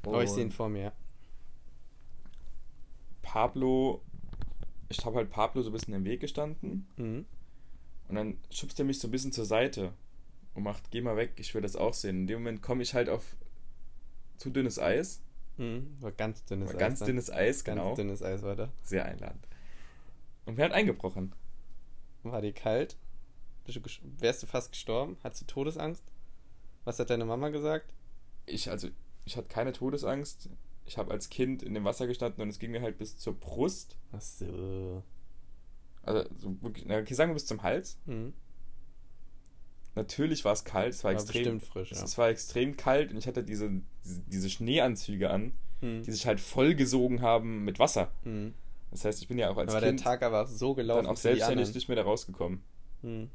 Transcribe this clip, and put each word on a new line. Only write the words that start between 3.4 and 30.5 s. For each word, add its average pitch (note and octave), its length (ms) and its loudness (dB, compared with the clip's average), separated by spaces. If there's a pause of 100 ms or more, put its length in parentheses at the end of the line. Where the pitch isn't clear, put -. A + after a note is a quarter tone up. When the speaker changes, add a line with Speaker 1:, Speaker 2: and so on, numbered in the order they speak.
Speaker 2:
ich - 160 -2
hab A2+ 100 0
halt A2 160 2
Pablo A2 320 2
so A2+ 80 0
ein - 20 -4
bisschen A2 220 -2
im G2 100 0
Weg A2+ 160 0
gestanden. D#3 680 -4 (100)
Speaker 1:
Mhm. A#2+ 300 -4 (840)
Speaker 2:
Und F#2 60 -2
dann G#2+ 240 -2 (120)
schubst - 280 -4
er C#3 80 2
mich C3+ 140 0
so A#2 80 -2
ein - 20 -2
bisschen C3 220 0
zur A#2 120 -2
Seite G#2+ 480 2 (600)
und G2 80 -4
macht, G#2 280 -2
„Geh A#2 120 -2
mal A2+ 140 2
weg, A#2 200 2
ich - 180 -4
will A2 60 2
das G2 160 0
auch A2+ 160 4
sehen.“ F#2+ 300 0
In F#2 40 2
dem A2+ 120 0
Moment A#2 240 -2
komm B2 180 2
ich B2 140 -2
halt A#2+ 160 4
auf - 260 0 (1000)
zu C3+ 140 -4
dünnes B2+ 280 2
Eis. B2 440 2 (360)
Speaker 1:
Mhm, B2+ 420 -2
war A2 120 -4
ganz A2 320 -2
dünnes G2 240 -2
Speaker 2:
War F#2+ 80 -2
Speaker 1:
Eis F2+ 40 0
Speaker 2:
ganz B2 200 4
Speaker 1:
dann. G#2 60 2
Speaker 2:
dünnes B2 240 2
Eis, A#2+ 340 4
Speaker 1:
Ganz G#2+ 160 0
Speaker 2:
genau. G2 160 2
Speaker 1:
dünnes G2+ 260 0
Eis F#2+ 200 0
war G2 140 -2
da. G#2+ 160 0 (100)
Speaker 2:
Sehr F#2+ 220 2
einladend. - 420 -6 (1000)
Und A2+ 100 -4
wer D3 100 6
hat E3+ 60 4
eingebrochen? F#2+ 640 2 (880)
Speaker 1:
War A#2 180 -4
dir G#2 120 0
kalt? - 440 0 (680)
Bist - 120 -4
du - 60 -4
ges-, - 180 -10 (180)
wärst A#2 240 2
du - 40 -6
fast - 260 -2
gestorben? C#3 500 -2
Hattest - 200 -6
du - 40 -4
Todesangst? D#3 580 -2 (800)
Was A#2+ 160 -2
hat A#2+ 100 0
deine A#2 160 2
Mama B2 240 0
gesagt? D3+ 420 -2 (540)
Speaker 2:
Ich, - 240 -2
also, - 180 -4 (360)
ich - 120 -6
hatte A2+ 120 -6
keine B2 240 0
Todesangst. C3+ 760 -2 (380)